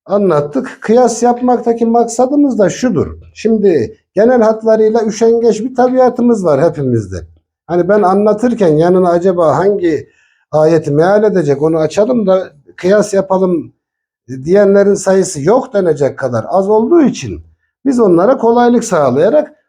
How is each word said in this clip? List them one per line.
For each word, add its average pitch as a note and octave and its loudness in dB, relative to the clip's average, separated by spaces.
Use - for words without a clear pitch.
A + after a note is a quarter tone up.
anlattık. F#3 -2
Kıyas A#3 0
yapmaktaki A#3+ -2
maksadımız B3 0
da G3 2
şudur. D#3 -4
Şimdi G3 -2
genel A#3 2
hatlarıyla A3 0
üşengeç A3+ 0
bir B3+ -8
tabiatımız B3 0
var D3 2
hepimizde. A#2 -4
Hani F3 -2
ben G#3 2
anlatırken G#3 0
yanına F3 2
acaba E3+ 0
hangi F3 -2
ayeti D#3 2
meal F#3 2
edecek D#3 0
onu D#3+ 0
açalım G#3 -2
da F#3 -2
kıyas G3+ 0
yapalım F#3 -2
diyenlerin G3 2
sayısı F#3+ -2
yok A#3 0
denecek D3 -2
kadar A#2+ -6
az F#3+ 0
olduğu A#3+ 2
için G#2+ -4
biz B3+ 0
onlara G3+ 2
kolaylık A#3+ 2
sağlayarak D#3+ 0